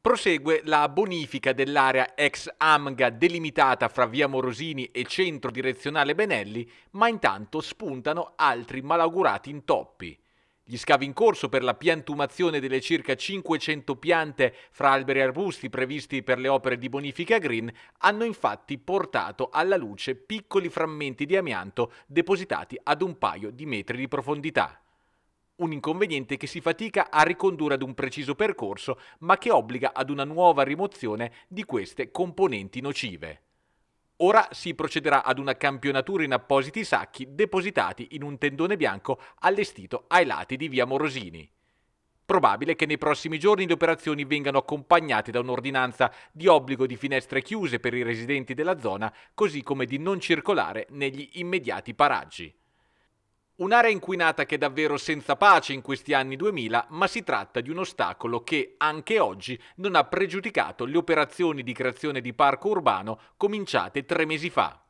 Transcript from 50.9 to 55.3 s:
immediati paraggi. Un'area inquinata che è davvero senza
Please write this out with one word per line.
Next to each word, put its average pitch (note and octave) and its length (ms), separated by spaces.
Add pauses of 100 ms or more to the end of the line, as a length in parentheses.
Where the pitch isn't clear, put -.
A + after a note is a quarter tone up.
immediati B2 600
paraggi. F#2+ 580 (1000)
Un'area A3+ 380
inquinata E3+ 560
che D3+ 80
è - 20
davvero D3 400
senza D3+ 380